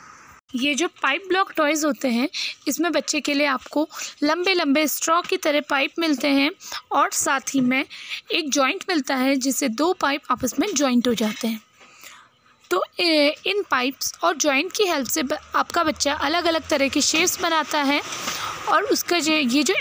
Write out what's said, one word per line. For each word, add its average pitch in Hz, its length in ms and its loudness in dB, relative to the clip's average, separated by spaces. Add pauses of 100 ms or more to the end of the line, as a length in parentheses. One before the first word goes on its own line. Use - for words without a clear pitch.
(540)
ये 277 200 0
जो 330 140 -2
पाइप 294 400 -2
ब्लॉक 381 240 0
टॉयज़ 311 340 0
होते 277 220 0
हैं, 240 200 0 (400)
इसमें 311 240 0
बच्चे 302 280 -2
के 285 140 -2
लिए 294 120 2
आपको 285 420 -2 (340)
लंबे-लंबे 311 640 2
स्ट्रॉ 330 360 0
की 370 140 -2
तरह 302 240 0
पाइप 285 380 -2
मिलते 311 300 0
हैं 277 220 4 (420)
और 349 200 4
साथ 277 280 -2
ही 269 200 -2
में 254 240 2 (480)
एक 320 180 -2
जॉइंट 277 380 0
मिलता 294 280 0
है 269 200 2
जिससे 269 320 -2
दो 285 240 0
पाइप 302 280 -2 (100)
आपस 247 280 -2
में 370 160 2
जॉइंट 247 340 2
हो 233 60 4
जाते 214 340 -2
हैं। 220 120 -4 (1080)
तो, 359 120 2 (180)
ए, 311 340 4 (120)
इन 392 240 0
पाइप्स 262 440 -2 (100)
और 339 120 2
जॉइंट 294 360 0
की 427 120 0
हेल्प 294 240 -2
से 320 140 -2
ब-, 294 160 -4 (180)
आपका 330 280 0
बच्चा 294 300 0
अलग-अलग 320 540 0
तरह 277 200 2
के 302 120 0
शेप्स - 420 0
बनाता 320 400 0
है 285 180 2 (680)
और 359 140 4
उसका 349 360 0
जो, 311 140 2
ये 294 300 2
जो 359 180 2